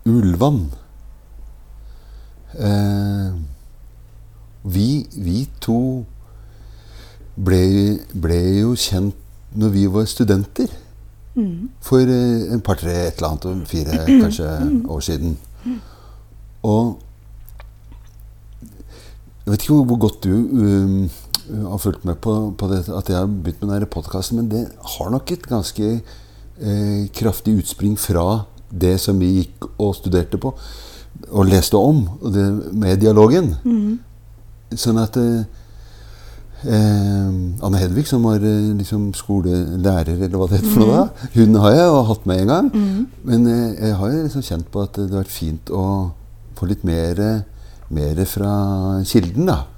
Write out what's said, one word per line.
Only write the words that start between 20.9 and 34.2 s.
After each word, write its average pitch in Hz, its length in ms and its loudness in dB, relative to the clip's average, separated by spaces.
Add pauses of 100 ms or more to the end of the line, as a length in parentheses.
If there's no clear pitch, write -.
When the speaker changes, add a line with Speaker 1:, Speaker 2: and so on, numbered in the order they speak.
Speaker 1:
har 101 80 -6
fulgt - 260 -4
med 87 160 -4
på, 107 360 -2
på 98 120 -4
det, 92 200 -2
at 95 200 -6
jeg 92 80 0
har 95 100 0
begynt 87 360 -4
med 101 80 -2 (100)
denne 104 60 -2
podcasten, 95 500 -6
men 117 120 -2
det 110 240 -4 (120)
har - 260 -8
nok 131 220 -4
et 175 100 -8
ganske, 110 600 -2 (580)
eh, 104 540 -2
kraftig 110 480 0
utspring 104 360 -2
fra 95 460 0 (320)
det 92 240 2
som 98 180 0
vi 92 260 2
gikk - 340 -12
og 101 160 0
studerte 90 440 -2
på, 131 140 -4 (800)
og 101 140 4
leste 95 280 4
om, 117 340 4 (140)
og 104 100 -4
det 98 420 0
med 98 260 2
dialogen. 110 640 6
Speaker 2:
Mm. 220 340 0 (760)